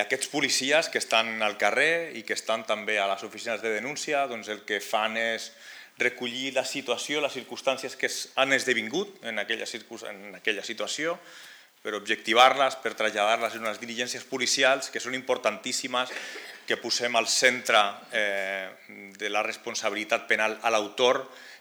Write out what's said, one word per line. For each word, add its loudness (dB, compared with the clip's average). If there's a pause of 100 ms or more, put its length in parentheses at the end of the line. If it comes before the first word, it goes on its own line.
aquests -2
policies 2
que 2
estan 2
al 0
carrer 2
i -10
que -2
estan -2
també 0
a 2
les -2
oficines -6
de 0
denúncia, -2
doncs -8
el -8
que 0
fan 0
és -2 (420)
recollir -2
la 0
situació, -2
les -2
circumstàncies -4
que -2
es, -8
han 4
esdevingut 0
en -4
aquella -4
circus-, -12
en -14
aquella 0
situació, -4 (680)
per -6
objectivar-les, 6
per -4
traslladar-les 2
en -6
unes -4
diligències -6
policials 2
que -8
són -6
importantíssimes, -2 (560)
que 0
posem -2
al 2
centre, 4 (280)
eh, -2 (500)
de -4
la 0
responsabilitat -2
penal 4
a 2
l'autor, 4 (340)